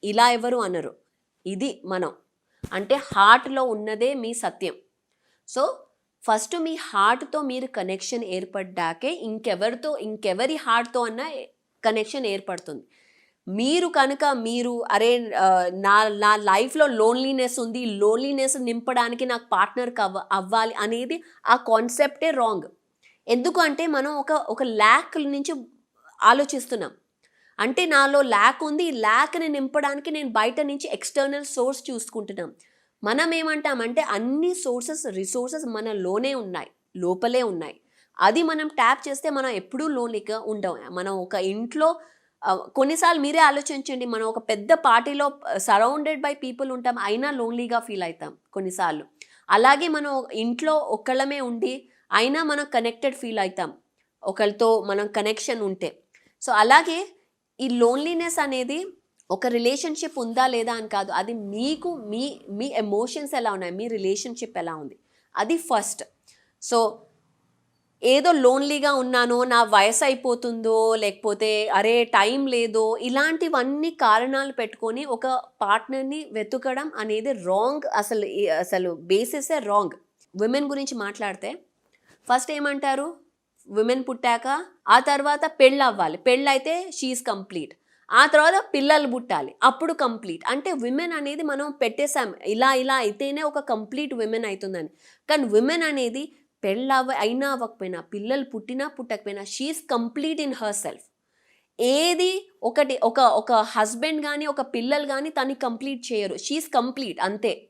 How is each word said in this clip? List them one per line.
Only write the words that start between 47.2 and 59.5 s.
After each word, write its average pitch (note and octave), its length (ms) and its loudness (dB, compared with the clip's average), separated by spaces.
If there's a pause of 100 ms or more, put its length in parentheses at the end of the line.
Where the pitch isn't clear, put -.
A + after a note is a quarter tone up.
లోన్లీగా A#3+ 480 -2
ఫీల్ G#3 240 -6
అవుతాం E3 300 -10 (200)
కొన్నిసార్లు. F3+ 520 -4 (440)
అలాగే C4+ 380 6
మనం D4 260 -2 (200)
ఇంట్లో A#3+ 420 -2 (160)
ఒక్కళ్ళమే C4 500 -2
ఉండి B3 320 -4 (380)
అయినా C4 320 2
మనం D4 280 -2
కనెక్టెడ్ A#3 440 -2
ఫీల్ A3+ 240 -6
అవుతాం F#3+ 320 -4 (520)
ఒకళ్ళతో G#3 460 0 (120)
మనం G3+ 260 -2
కనెక్షన్ G#3+ 540 -2
ఉంటే. F#3+ 280 -6 (520)
So, C4 120 -4
అలాగే D4+ 460 6 (600)
ఈ C4 160 -4
లోన్లీనెస్ D#4+ 640 0
అనేది C4+ 400 -2 (500)
ఒక F#3+ 180 -2
రిలేషన్‌షిప్ C#4 720 -2